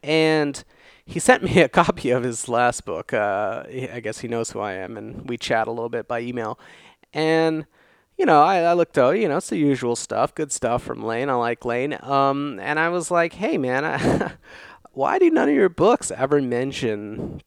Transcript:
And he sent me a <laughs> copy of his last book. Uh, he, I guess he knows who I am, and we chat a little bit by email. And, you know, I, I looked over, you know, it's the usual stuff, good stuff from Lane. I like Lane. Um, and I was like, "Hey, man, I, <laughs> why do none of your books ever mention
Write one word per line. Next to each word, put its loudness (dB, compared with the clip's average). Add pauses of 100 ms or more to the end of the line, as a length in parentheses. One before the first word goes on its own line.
And 2 (420)
he -8
sent 4
me 4
a 4
<laughs> 6
copy -2
of 2
his -6
last 2
book. -6
Uh, 0
he, -8
I -10
guess -8
he -8
knows -4
who -8
I -4
am, -10
and -12
we -4
chat 0
a -4
little -6
bit -6
by -4
email. -6 (540)
And, 2 (520)
you 0
know, 6
I, 4
I 2
looked 0
over, 6
you 0
know, 0
it's -6
the -2
usual 2
stuff, -2
good -6
stuff -2
from -8
Lane. -2
I 0
like -2
Lane. -2
Um, 0
and -2
I 0
was -4
like, 2
"Hey, -2
man, 0
I, -2
<laughs> -20
why 0
do 6
none 2
of 2
your 4
books 2
ever 2
mention -4